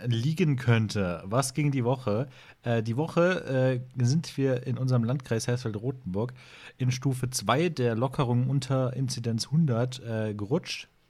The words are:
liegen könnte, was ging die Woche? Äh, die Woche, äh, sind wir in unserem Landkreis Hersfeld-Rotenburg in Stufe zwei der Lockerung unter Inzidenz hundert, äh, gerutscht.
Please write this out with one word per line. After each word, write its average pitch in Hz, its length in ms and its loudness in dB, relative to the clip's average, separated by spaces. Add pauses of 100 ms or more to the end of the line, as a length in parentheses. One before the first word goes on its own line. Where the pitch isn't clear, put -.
liegen 143 500 2
könnte, 107 720 2
was 123 280 0
ging 147 180 0
die 135 120 0
Woche? 117 440 0 (360)
Äh, 117 200 2
die 113 140 -2
Woche, 143 840 2 (160)
äh, 127 60 0
sind 143 340 0
wir 131 280 0
in 120 120 -2
unserem 127 260 2
Landkreis 117 440 -2
Hersfeld-Rotenburg 113 840 -4 (440)
in 127 140 2
Stufe 127 380 -2
zwei 143 400 2
der 123 260 0
Lockerung 123 540 0
unter 131 460 0
Inzidenz 123 560 -4
hundert, 127 520 2
äh, 110 300 -2
gerutscht. 104 540 -4 (220)